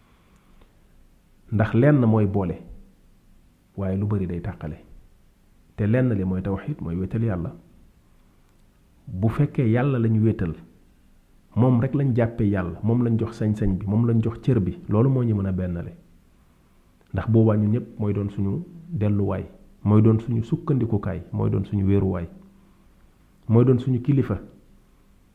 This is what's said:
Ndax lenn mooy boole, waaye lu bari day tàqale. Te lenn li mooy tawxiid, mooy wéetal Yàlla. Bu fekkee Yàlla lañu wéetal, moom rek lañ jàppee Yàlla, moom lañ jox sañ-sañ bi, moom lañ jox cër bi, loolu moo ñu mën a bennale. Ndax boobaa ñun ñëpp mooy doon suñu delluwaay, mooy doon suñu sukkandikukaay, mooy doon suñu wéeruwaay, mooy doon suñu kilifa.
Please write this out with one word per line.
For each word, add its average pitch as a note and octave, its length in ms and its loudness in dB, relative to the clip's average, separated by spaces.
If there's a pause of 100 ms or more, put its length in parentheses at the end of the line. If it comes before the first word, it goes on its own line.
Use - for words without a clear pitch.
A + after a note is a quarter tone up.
(1500)
Ndax G#2+ 220 0
lenn C#3 320 4
mooy A2 200 4
boole, F#2+ 280 -2 (1200)
waaye F#2+ 220 -2
lu G2+ 80 0
bari G2+ 220 -2
day F2 120 -6
tàqale. D#2 360 -10 (1000)
Te A2 100 -2
lenn B2 280 2
li F#2+ 100 -2
mooy F#2 180 -2
tawxiid, G2 380 -6
mooy E2+ 140 -6
wéetal F#2+ 300 -4
Yàlla. F2+ 280 -4 (1600)
Bu F#2+ 200 -2
fekkee C#3+ 400 0
Yàlla B2 300 2
lañu A2+ 240 2
wéetal, F#2 320 0 (1000)
moom A#2+ 240 4
rek C3 140 -2
lañ C#3 200 0
jàppee A2+ 340 0
Yàlla, F2+ 360 -2
moom A#2 180 2
lañ A#2 160 2
jox A2 140 -4 (100)
sañ-sañ G#2 360 0
bi, G2 80 -10
moom A2 200 2
lañ A#2 160 2
jox A2+ 200 -4
cër B2 180 2
bi, - 180 -4 (100)
loolu G#2+ 220 2
moo C3 140 0
ñu A2+ 100 0
mën G2 120 0
a F#2+ 60 -2
bennale. F2 440 -6 (1160)
Ndax F#2+ 180 -4
boobaa A2 260 4
ñun G#2 160 2
ñëpp - 260 -4
mooy G#2 160 -2
doon G2+ 160 -4
suñu G2+ 320 -4 (260)
delluwaay, G2+ 560 -2 (400)
mooy G#2+ 180 6
doon A2 180 6
suñu A2+ 240 -4
sukkandikukaay, A2 800 -2 (100)
mooy G#2+ 180 -2
doon G#2 140 -2
suñu G2+ 220 -2
wéeruwaay, F#2+ 420 0 (1200)
mooy A2+ 160 6
doon B2+ 140 6
suñu B2+ 220 -2
kilifa. B2 380 0 (960)